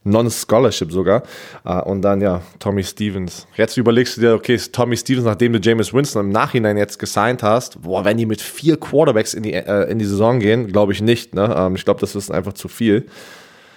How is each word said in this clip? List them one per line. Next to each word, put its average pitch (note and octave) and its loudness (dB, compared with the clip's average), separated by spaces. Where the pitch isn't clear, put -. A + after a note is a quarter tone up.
Non-Scholarship A2 2
sogar. F#2 2
Äh, F2+ -2
und G2 -4
dann, G2 2
ja, F2+ 0
Tommy G2+ -2
Stevens. F#2+ -6
Jetzt G#2+ 0
überlegst A#2 2
du - -8
dir, A#2 6
okay, A#2 2
ist - -10
Tommy A#2+ 0
Stevens, B2 -2
nachdem A#2 2
du A2+ 0
Jameis G#2+ 2
Winston A#2+ 0
im - -2
Nachhinein A2 0
jetzt G#2 -2
gesigned A2 -2
hast, A2+ 0
boah, F#2 -4
wenn G#2+ 2
die A#2 0
mit G#2+ -4
vier D3+ 0
Quarterbacks C3+ 0
in G#2+ -8
die, G2+ -4
äh, F#2+ 0
in G#2+ -2
die A2 -2
Saison G#2+ 2
gehen, A2 2
glaub G2+ 2
ich G2 -4
nicht, A#2 0
ne? G2+ 0
Ähm, F#2 0
ich - -12
glaub, G2+ 0
das G2 -4
ist G2 -8
einfach F#2 -4
zu - -14
viel. A2 2